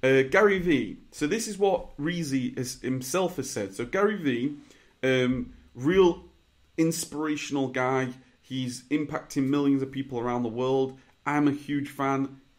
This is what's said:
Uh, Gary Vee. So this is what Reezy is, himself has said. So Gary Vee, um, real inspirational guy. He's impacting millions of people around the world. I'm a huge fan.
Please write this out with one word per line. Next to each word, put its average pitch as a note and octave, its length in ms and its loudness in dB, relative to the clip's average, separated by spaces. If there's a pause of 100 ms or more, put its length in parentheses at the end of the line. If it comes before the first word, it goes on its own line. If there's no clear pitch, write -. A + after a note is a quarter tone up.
Uh, C3+ 260 6
Gary G3 300 6
Vee. C#3 400 0 (120)
So - 160 -4
this A3 220 -2
is G3+ 80 -8
what F#3+ 400 0
Reezy C#3+ 640 -4
is, B2 240 -8
himself D3 540 -2
has - 120 -6
said. G2 260 -6
So A#2+ 120 -6
Gary G#3 300 0
Vee, C#3+ 400 -2 (460)
um, B2+ 520 0 (200)
real E3+ 500 4 (520)
inspirational D3+ 920 -2
guy. C3 400 0 (340)
He's B2+ 480 -6
impacting C#3+ 580 -2
millions C#3 320 4
of C3+ 100 -4
people C3 280 -6
around A#2+ 240 -2
the A2+ 80 -2
world. C3 480 0 (260)
I'm D3 240 2
a C#3 40 4
huge C#3+ 360 -6
fan. C3+ 520 -2 (180)